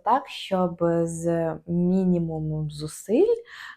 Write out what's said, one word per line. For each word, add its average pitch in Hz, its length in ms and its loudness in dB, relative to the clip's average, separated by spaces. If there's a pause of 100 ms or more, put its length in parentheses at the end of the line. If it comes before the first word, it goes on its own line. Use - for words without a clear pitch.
так, 262 240 0
щоб 180 500 -2 (240)
з 165 520 -2 (120)
мінімумом 170 1040 0
зусиль, 208 680 0 (400)